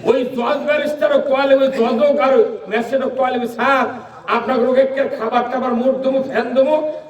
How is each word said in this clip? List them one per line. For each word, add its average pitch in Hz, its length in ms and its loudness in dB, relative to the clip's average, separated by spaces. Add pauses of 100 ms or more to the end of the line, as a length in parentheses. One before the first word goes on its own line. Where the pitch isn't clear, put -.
ওই 240 200 2
জজ 269 420 -2
ব্যারিস্টারও 294 540 0
কয় 269 260 0
লাগবে, 269 200 4
জজও 240 480 2
কারো 262 300 4 (240)
ম্যাজিস্ট্রেটও 247 400 -2
কয় 262 220 -2
লাগবে, 240 180 -4
স্যার 254 380 0 (420)
আপনার 233 300 0
লোকের 262 500 2 (100)
খাবার 233 320 0
টাবার 254 240 -2
মোট 254 220 2
দেবো, 269 260 0
ফ্যান 247 320 -4
দেবো 302 380 2 (180)